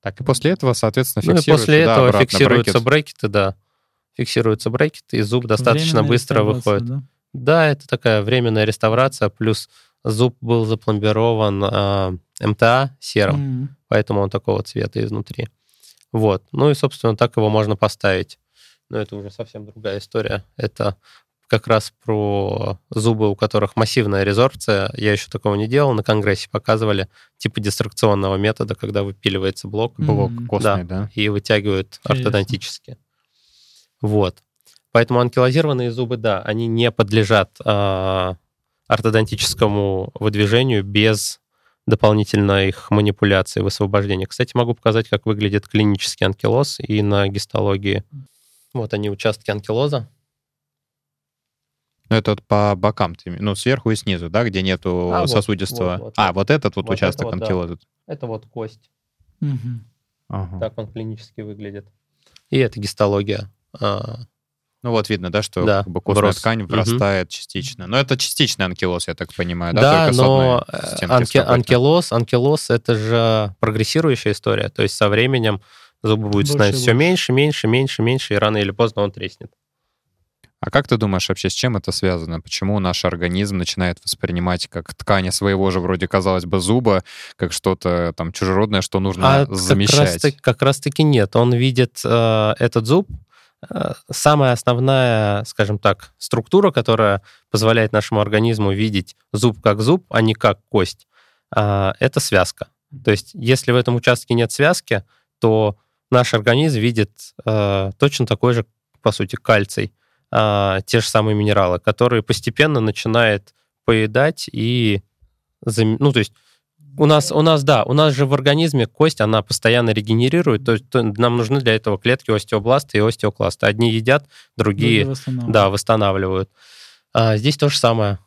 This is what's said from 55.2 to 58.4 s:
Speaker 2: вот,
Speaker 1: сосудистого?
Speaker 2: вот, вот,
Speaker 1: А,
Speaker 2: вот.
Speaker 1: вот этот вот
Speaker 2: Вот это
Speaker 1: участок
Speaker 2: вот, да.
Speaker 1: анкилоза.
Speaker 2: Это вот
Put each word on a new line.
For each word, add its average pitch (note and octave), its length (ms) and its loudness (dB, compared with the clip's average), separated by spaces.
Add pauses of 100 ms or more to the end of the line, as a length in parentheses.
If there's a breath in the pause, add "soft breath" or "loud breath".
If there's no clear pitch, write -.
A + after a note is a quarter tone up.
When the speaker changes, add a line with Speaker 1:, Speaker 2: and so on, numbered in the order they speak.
Speaker 2:
вот, C3+ 80 -2
Speaker 1:
сосудистого? G2+ 680 -2
Speaker 2:
вот, - 80 -8
вот, A2 120 -18
Speaker 1:
А, G2+ 120 2
Speaker 2:
вот. F2+ 80 -2
Speaker 1:
вот G2 140 -2
этот C#3+ 260 0
вот G2 100 -6
Speaker 2:
Вот A2 80 -4
это - 0 -
Speaker 1:
участок F#2 320 -2
Speaker 2:
вот, G2+ 120 -6
да. A2 60 -6
Speaker 1:
анкилоза. F2 340 -4 (280)
Speaker 2:
Это C#3 200 -12
вот A2 200 -12